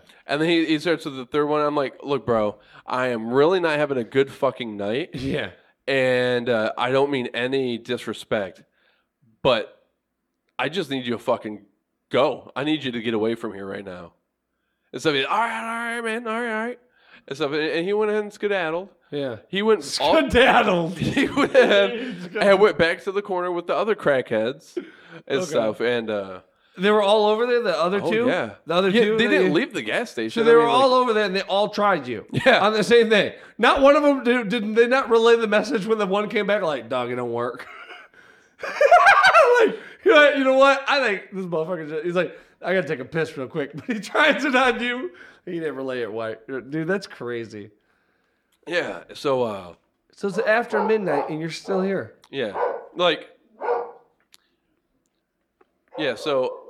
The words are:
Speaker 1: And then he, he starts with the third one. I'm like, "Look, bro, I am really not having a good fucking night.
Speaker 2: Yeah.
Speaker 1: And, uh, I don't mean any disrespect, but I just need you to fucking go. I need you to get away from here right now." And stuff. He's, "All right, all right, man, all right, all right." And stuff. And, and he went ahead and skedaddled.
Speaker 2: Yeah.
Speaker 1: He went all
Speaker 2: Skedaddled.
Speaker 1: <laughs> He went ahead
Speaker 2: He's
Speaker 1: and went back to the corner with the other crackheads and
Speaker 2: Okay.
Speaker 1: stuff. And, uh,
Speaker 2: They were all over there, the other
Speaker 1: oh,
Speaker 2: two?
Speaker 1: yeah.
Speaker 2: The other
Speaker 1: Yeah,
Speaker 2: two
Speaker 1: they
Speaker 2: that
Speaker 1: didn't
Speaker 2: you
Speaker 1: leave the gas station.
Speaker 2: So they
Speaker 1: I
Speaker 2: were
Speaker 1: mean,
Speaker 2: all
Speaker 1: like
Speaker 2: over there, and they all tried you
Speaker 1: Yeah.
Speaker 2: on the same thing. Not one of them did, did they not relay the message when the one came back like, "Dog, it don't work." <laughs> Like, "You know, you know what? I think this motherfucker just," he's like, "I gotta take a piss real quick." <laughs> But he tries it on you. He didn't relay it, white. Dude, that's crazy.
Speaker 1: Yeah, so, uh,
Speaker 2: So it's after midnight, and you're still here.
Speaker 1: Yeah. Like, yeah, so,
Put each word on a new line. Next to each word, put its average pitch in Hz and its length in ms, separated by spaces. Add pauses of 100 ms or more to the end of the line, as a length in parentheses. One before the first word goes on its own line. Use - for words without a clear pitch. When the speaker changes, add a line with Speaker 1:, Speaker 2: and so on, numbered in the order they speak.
(280)
Speaker 1:
And 147 140
then 160 80
he, 165 160
he 156 140
starts 156 260
with 143 120
the 127 80
third 147 220
one. 151 140
I'm 147 140
like, 139 280
"Look, 127 220
bro, 107 320 (280)
I 127 220
am 117 260
really 156 260
not 160 180
having 143 200
a 120 60
good 135 280
fucking 120 460
night. 110 380
Speaker 2:
Yeah. 135 340 (380)
Speaker 1:
And, 127 640
uh, 110 280
I 123 140
don't 139 200
mean 127 220
any 127 440
disrespect, 110 840 (800)
but 117 400 (760)
I 131 120
just 160 200
need 135 160
you 120 60
to 113 80
fucking 107 460 (440)
go. 131 460
I 127 80
need 151 200
you 127 100
to 117 80
get 117 120
away 113 220
from 113 180
here 98 140
right 98 180
now." 87 280 (800)
And 127 80
stuff. 151 140
He's, 135 100
"All 165 120
right, 226 220
all 233 360
right, 240 60
man, 226 260
all 220 140
right, 233 120
all 220 140
right." 247 120 (480)
And 139 80
stuff. 139 160
And, 151 100
and 160 240
he 196 80
went 214 180
ahead 214 120
and 208 80
skedaddled. 190 580 (220)
Speaker 2:
Yeah. 139 260 (100)
Speaker 1:
He 190 140
went 214 180 (220)
all 151 160
Speaker 2:
Skedaddled. 226 800
Speaker 1:
<laughs> - 0
He - 300
went - 280
ahead 202 380
Speaker 2:
He's 214 420
Speaker 1:
and 202 240
went 196 180
back 170 260
to 202 80
the 196 100
corner 180 300
with 170 160
the 185 80
other 196 200
crackheads 127 800 (520)
and 139 120
Speaker 2:
Okay. 160 60
Speaker 1:
stuff. 117 340
And, 117 300
uh, 95 300 (380)
Speaker 2:
They 185 140
were 214 120
all 208 240
over 220 180
there, 240 160
the 185 180
other 180 240
Speaker 1:
oh, 170 80
Speaker 2:
two? 226 160
Speaker 1:
yeah. 117 280 (100)
Speaker 2:
The 151 80
other 190 160
Speaker 1:
Yeah, 214 160
Speaker 2:
two 214 120
Speaker 1:
they 220 100
Speaker 2:
that 226 40
Speaker 1:
didn't 190 160
Speaker 2:
you 156 60
Speaker 1:
leave 269 200
the 151 100
gas 196 280
station. 110 200 (100)
Speaker 2:
So - 20
they 226 80
Speaker 1:
I 233 40
Speaker 2:
were 233 100
Speaker 1:
mean, 233 40
Speaker 2:
all 254 200
Speaker 1:
like 254 140
Speaker 2:
over 240 100
there, 214 100
and 190 120
they 196 80
all 202 260
tried 196 380
you 110 240
Speaker 1:
Yeah. 214 340
Speaker 2:
on 214 80
the 214 100
same 220 260
thing. 180 220 (260)
Not 277 240
one 277 140
of 302 80
them 277 200
did, 240 260
did 214 260
they 233 120
not 262 220
relay 233 280
the 226 100
message 208 380
when 220 140
the 208 80
one 202 200
came 208 200
back 202 160
like, 135 260
"Dog, 123 220
it 123 40
don't 123 160
work." 120 360 (920)
<laughs> - 40 (960)
Like, - 180 (240)
"You 370 100
know, 294 180
you 277 120
know 262 140
what? 269 320
I 277 160
think 196 260
this 190 140
motherfucker 165 420
just," 151 180
he's 175 100
like, 175 220 (240)
"I 175 120
gotta 180 140
take 147 120
a 127 60
piss 160 320
real 131 100
quick." 139 240
<laughs> - 40
But 147 100
he 240 140
tries 294 440
it 277 120
on 247 260
you. 247 300 (340)
He 180 140
didn't 151 160
relay 131 260
it, 107 100
white. 110 360
Dude, 135 400
that's 190 200
crazy. 110 600 (1000)
Speaker 1:
Yeah, 120 360 (100)
so, 131 300
uh, 95 300 (380)
Speaker 2:
So - 160
it's 190 120
after 220 440
midnight, 196 460
and 156 100
you're 160 120
still 190 320
here. 185 320 (160)
Speaker 1:
Yeah. 120 280 (360)
Like, 170 340 (2750)
yeah, 139 180
so, 131 540